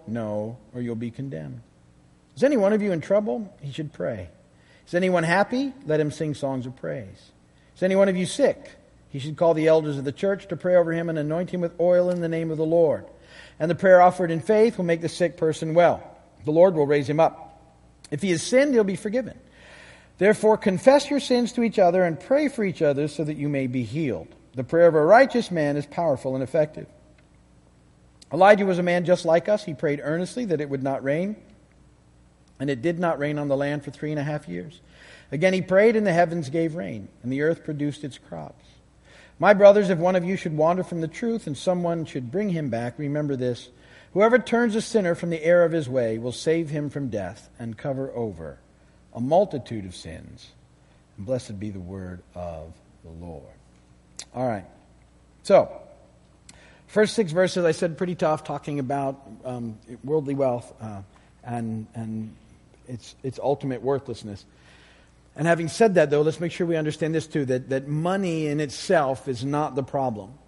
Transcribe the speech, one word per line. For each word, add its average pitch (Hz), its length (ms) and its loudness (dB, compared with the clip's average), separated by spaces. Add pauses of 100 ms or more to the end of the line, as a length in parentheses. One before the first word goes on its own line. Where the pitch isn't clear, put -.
no, 107 500 -6 (160)
or 123 80 -10
you'll 117 140 -6
be 117 160 -8
condemned. 123 500 -12 (720)
Is 143 80 -2
any 285 140 4
one 202 160 2
of 208 80 0
you 202 100 -2
in 160 100 -2
trouble? 214 600 -2
He 139 100 -12
should 151 220 -10
pray. 107 360 -6 (580)
Is - 60 -6
anyone 180 300 2
happy? 202 500 0 (120)
Let 151 140 0
him 151 120 0
sing 151 220 -4
songs 135 320 -4
of 131 100 -12
praise. 135 560 -12 (440)
Is - 80 -6
any 190 120 2
one 196 140 6
of 180 80 0
you 185 80 -2
sick? - 460 0 (380)
He 143 100 -10
should 147 180 -10
call 170 160 4
the 156 140 0
elders 156 300 4
of 139 60 -6
the 139 80 -4
church 196 380 -4
to 165 80 -6
pray 180 180 2
over 165 160 4
him 170 180 -2
and 160 80 -4
anoint 156 320 -4
him 180 120 -6
with 170 180 -4
oil 180 300 4
in 180 100 -2
the 170 80 -4
name 165 240 -4
of 151 60 -6
the 160 80 -2
Lord. 160 400 2 (540)
And 170 120 0
the 156 40 -2
prayer 185 260 8
offered 180 300 4
in 165 100 -2
faith 220 360 2
will 180 80 -2
make 170 160 0
the 165 80 -4
sick - 280 -2
person 160 360 -2
well. 165 420 4 (280)
The 151 80 -4
Lord 170 240 6
will 147 100 2
raise 147 240 2
him 151 100 2
up. - 420 0 (500)
If - 100 -6
he 190 100 0
has 160 120 -2
sinned, 269 300 2
he'll 226 100 4
be 190 140 -4
forgiven. 220 420 -6 (800)
Therefore, 208 400 4
confess 254 520 4
your 285 120 0
sins 247 320 0
to 240 100 0
each 220 160 0
other 185 240 6
and 165 160 -2
pray 285 300 2
for 220 140 -4
each 180 180 -4
other 147 260 2
so 156 160 -6
that 151 140 -6
you 143 100 -4
may 135 200 -2
be 127 160 -4
healed. 110 440 -4 (260)
The 131 100 -6
prayer 170 240 6
of 160 80 4
a 151 100 4
righteous 233 440 6
man 147 280 -2
is 147 80 -4
powerful 143 500 -4
and 135 80 -4
effective. 151 440 -2 (1500)
Elijah 196 320 8
was 180 140 2
a 180 40 0
man 175 220 0
just 175 180 2
like 170 240 2
us. 208 160 0
He 160 100 -8
prayed 143 300 -2
earnestly 180 420 -4
that 160 160 -2
it 143 80 -8
would 139 140 -6
not 135 200 -4
rain, 175 340 -2 (1200)
and 139 100 -4
it 123 120 -4
did 165 180 -2
not 165 200 0
rain 147 180 -2
on 143 100 -4
the 139 100 0
land 143 260 -4
for 143 80 -12
three 151 200 -8
and 151 80 -4
a 139 40 -4
half 151 240 -6
years. 175 320 -12 (520)
Again, 185 220 2
he 185 80 0
prayed, 202 340 4
and 214 120 0
the 170 60 4
heavens 165 360 0
gave 165 260 -2
rain, 98 320 -10 (160)
and 123 80 -6
the 139 100 -2
earth 165 240 -2
produced 147 380 -6
its 123 140 -12
crops. - 460 -16 (760)
My 185 160 6
brothers, 202 360 8
if 185 80 2
one 180 180 2
of 175 80 0
you 185 140 -2
should 160 180 -6
wander 170 260 2
from 170 200 -8
the 160 80 -4
truth 226 360 -6
and 147 120 -8
someone 175 480 -2
should 123 260 -10
bring 208 160 -2
him 160 220 -4
back, 120 280 -4
remember 147 380 -4
this. 123 320 -4 (460)
Whoever 226 260 4
turns 233 380 0
a 208 40 -2
sinner 185 320 0
from 175 160 -6
the 160 140 -4
error 175 220 6
of 160 80 0
his 147 160 -2
way 117 280 -2
will 120 140 -6
save 160 380 -2
him 147 200 -6
from 139 200 -6
death 98 400 -8 (100)
and 113 180 -12
cover 135 340 -6
over 85 480 -10 (540)
a 113 60 -12
multitude 127 640 0
of 90 80 -14
sins. - 540 -18 (720)
And 101 80 -14
blessed 117 340 -6
be 104 100 -8
the 95 120 -12
word 90 400 -12 (120)
of 82 380 -12 (320)
the 82 80 -20
Lord. 82 320 -16 (920)
All 127 140 -4
right. 101 180 -6 (800)
So, - 380 4 (1080)
first 208 260 2
six 175 200 -2
verses, 180 320 2
I 160 60 4
said, 165 260 -4
pretty 180 180 -4
tough, 156 300 -2
talking 143 340 -8
about, 135 420 -4 (220)
um, 120 340 -10 (240)
worldly 143 320 -2
wealth, 127 480 -2
uh, 104 200 -12 (420)
and, 113 500 -8
and 110 400 -10 (540)
its, - 340 -16
its 131 220 -10
ultimate 135 380 -4
worthlessness. 120 640 -6 (920)
And 151 100 -2
having 165 200 2
said 220 280 2
that, 151 140 6
though, 147 120 2
let's 151 180 0
make 170 140 -6
sure 180 120 -4
we 165 120 0
understand 156 360 -4
this, 160 140 -4
too, 151 180 -2
that, 127 240 -2
that 135 200 -4
money 165 580 -2
in 147 140 -2
itself 143 640 0
is 123 160 -6
not 143 320 -4
the 135 80 -2
problem. 120 480 -6 (160)